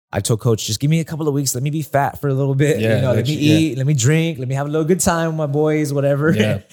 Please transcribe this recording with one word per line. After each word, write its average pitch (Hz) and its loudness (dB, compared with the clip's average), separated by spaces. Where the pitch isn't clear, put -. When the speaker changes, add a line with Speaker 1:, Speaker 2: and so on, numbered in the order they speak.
Speaker 1:
I 98 -2
told 110 0
coach, 117 0
"Just 110 -4
give 143 0
me 165 2
a 156 -4
couple 156 -4
of 143 2
weeks. 139 -2
Let 123 -6
me 147 -2
be 156 -4
fat 139 -2
for 147 -2
a 135 0
little 135 0
bit. 139 2
Speaker 2:
Yeah, 110 2
Speaker 1:
You 104 0
know, 131 2
let 120 2
Speaker 2:
let 123 0
Speaker 1:
me 147 0
Speaker 2:
you, 147 2
yeah. 156 6
Speaker 1:
eat, 156 0
let 131 -2
me 156 2
drink, 156 0
let 127 -6
me 135 -4
have 139 -4
a 147 -6
little 156 0
good 180 2
time 165 0
with 160 -4
my 156 -2
boys, 151 0
whatever." 143 2
Speaker 2:
Yeah. 104 0